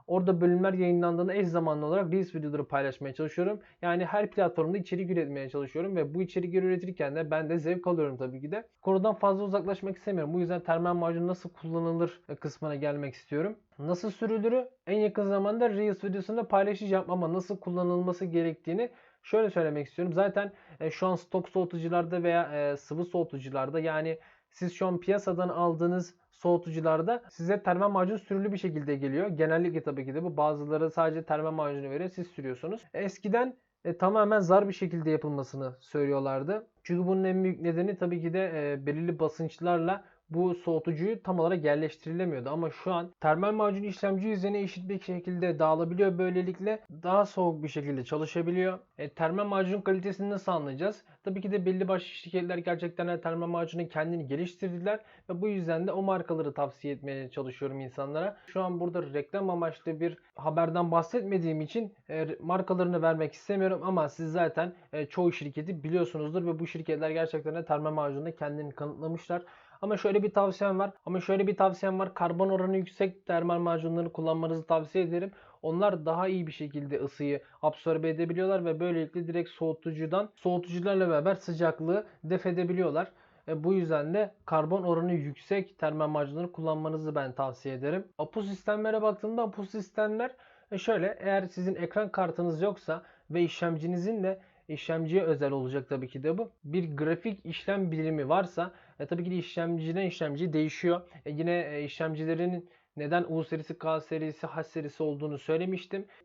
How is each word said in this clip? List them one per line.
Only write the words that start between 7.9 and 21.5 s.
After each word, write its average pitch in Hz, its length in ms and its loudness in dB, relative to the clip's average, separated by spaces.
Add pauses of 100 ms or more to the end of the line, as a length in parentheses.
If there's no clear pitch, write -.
tabii 131 240 -6
ki 147 120 -8
de. 226 160 -6 (120)
Konudan 190 340 4
fazla 202 300 2
uzaklaşmak 190 520 -2
istemiyorum. 165 380 -2
Bu 180 60 2
yüzden 175 200 0
termal 170 340 2
macun 170 320 0
nasıl 180 240 -4
kullanılır, 165 760 -2
e, 147 60 -8
kısmına 151 400 -6
gelmek 143 400 -4
istiyorum. 180 420 -4 (220)
Nasıl 175 320 -2
sürülürü 226 580 0 (180)
en 196 120 0
yakın 208 300 2
zamanda 208 420 4
Reels 202 340 0
videosunda 202 440 -2
paylaşacağım 196 600 4
ama 175 240 0
nasıl 185 240 -2
kullanılması 180 680 0
gerektiğini 170 680 0 (320)
şöyle 214 280 2
söylemek 151 360 0
istiyorum. 175 280 -4
Zaten, 196 380 2 (280)
e, 156 100 -2
şu 185 160 -2
an 185 100 2
stok - 320 -4
soğutucularda 175 760 0